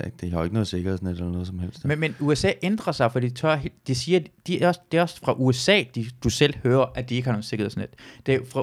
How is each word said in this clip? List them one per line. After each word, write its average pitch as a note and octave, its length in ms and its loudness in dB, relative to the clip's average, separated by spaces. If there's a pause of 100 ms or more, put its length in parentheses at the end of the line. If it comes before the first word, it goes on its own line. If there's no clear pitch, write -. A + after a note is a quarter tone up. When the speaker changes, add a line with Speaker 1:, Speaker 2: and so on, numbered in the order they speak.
Speaker 1:
ikke? - 160 -10
De F2 100 -6
har E2+ 80 -2
jo E2 60 0
ikke F2 100 -4
noget G#2+ 140 0
sikkerhedsnet F2+ 420 -4
eller F2 200 -4
noget F2+ 160 -4
som F#2 120 -8
helst. - 260 -8
Speaker 2:
Men, D3+ 160 0
men D#3 200 -2
U D3 140 2
S C3+ 100 0
A G3 80 2 (100)
ændrer F#3+ 300 -2
sig, A#2+ 200 2
for B2+ 80 0
de B2 100 0
tør D#3 260 2
he-, C#3+ 300 -8
de C3 80 0
siger, E3 260 2 (260)
de F3 160 0
er F3 60 6
også, E3+ 120 0 (120)
det D#3+ 60 4
er F3 40 6
også - 220 -2
fra C3 140 2
U C3 140 6
S B2 160 0
A, G3 140 6 (120)
de, A2+ 120 -4 (180)
du B2 60 4
selv C#3+ 320 2
hører, B2+ 320 4
at B2+ 140 -6
de B2 60 -4
ikke B2 120 -2
har B2+ 60 0
noget G#2+ 120 -2
sikkerhedsnet. G2+ 440 -4 (380)
Det C3+ 80 4
er C3 40 2 (140)
fra C3+ 100 -2